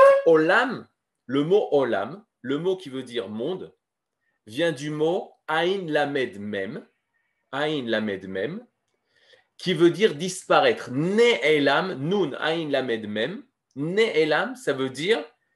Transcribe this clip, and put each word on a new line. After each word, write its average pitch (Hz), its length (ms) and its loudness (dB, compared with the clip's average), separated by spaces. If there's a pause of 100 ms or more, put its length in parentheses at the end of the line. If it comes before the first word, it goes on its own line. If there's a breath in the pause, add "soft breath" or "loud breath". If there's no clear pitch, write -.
(280)
olam, 165 600 4 (380)
le 139 180 0
mot 185 300 2
olam, 123 500 0 (200)
le 135 160 -4
mot 185 180 -2
qui 185 140 -12
veut 131 120 -10
dire 113 260 -6
monde, 113 460 -8 (720)
vient 147 240 -2
du 147 200 -6
mot 160 420 -2 (160)
ain 170 400 -2
lamed 139 500 -2
mem, 104 480 -8 (680)
ain 147 340 -4
lamed 107 420 -2
mem, 143 360 -6 (920 soft breath)
qui 185 180 -2
veut 170 160 6
dire 160 240 2
disparaître. 147 800 0
Ne'elam, 156 1040 2
nun, 151 400 -2
ain 156 360 -4
lamed 120 380 -2
mem. 127 340 -4 (320)
Ne'elam, 165 800 0
ça - 200 -2
veut 131 160 -4
dire 175 340 0 (320)